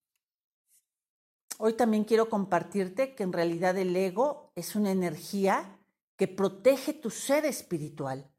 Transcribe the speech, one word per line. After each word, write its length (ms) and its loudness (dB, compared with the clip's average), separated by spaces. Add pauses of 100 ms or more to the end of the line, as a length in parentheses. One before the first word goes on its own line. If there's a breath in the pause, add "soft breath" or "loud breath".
(1600)
Hoy 160 0
también 300 2
quiero 260 4
compartirte 840 -2
que 80 -6
en 120 -2
realidad 420 2
el 180 0
ego 640 -2
es 200 -8
una 160 2
energía 840 -2 (380)
que 100 2
protege 680 0
tu 160 -8
ser 340 0
espiritual. 960 -6